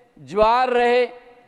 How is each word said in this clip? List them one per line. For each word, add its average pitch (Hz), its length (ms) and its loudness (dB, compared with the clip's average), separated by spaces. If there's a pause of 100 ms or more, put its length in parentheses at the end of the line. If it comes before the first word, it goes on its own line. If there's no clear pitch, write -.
(180)
ज्वार 214 520 0
रहे, 240 360 0 (420)